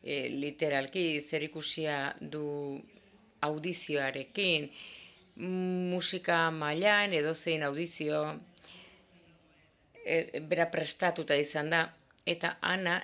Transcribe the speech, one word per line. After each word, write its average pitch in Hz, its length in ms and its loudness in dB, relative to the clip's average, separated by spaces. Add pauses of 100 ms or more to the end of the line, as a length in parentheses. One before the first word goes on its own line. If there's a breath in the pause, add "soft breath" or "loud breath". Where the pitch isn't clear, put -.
eh, 139 260 -2
literalki 147 880 0
zerikusia 151 1000 -2
du 147 600 -6 (600)
audizioarekin, 151 1300 0 (680 loud breath)
musika 180 1160 0
mailan 185 640 2
edozein 160 500 0
audizio, 151 580 0 (1800 loud breath)
eh, 160 340 2
bera 160 320 2
prestatuta 160 640 2
izan 147 340 2
da, 165 140 4 (420)
eta 170 360 0
Ana 180 420 0